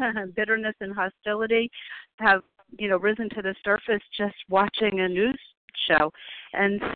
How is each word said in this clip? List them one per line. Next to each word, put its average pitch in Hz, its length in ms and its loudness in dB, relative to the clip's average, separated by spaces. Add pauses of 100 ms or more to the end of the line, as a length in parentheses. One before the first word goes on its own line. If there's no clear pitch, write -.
<laughs> 202 280 -6
Bitterness 214 440 -2
and 196 140 -8
hostility 220 760 -2 (500)
have, 196 220 6 (360)
you 208 100 -4
know, 190 100 2
risen 214 320 0
to 214 120 -8
the 190 120 -2 (100)
surface 208 380 0 (140)
just 202 200 -2 (140)
watching 202 500 2
a 185 80 2
news 214 320 0 (480)
show. 156 240 4 (400)
And 202 280 2 (160)